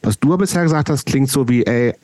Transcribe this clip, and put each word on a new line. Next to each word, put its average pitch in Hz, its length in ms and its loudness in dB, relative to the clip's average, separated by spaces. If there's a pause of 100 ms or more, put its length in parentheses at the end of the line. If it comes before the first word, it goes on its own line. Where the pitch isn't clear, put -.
Was 107 160 -2
du 151 200 2
bisher 185 240 0
gesagt 160 260 0
hast, 143 160 -2
klingt 135 240 0
so 135 220 0
wie, 120 160 2
ey, 120 260 0 (120)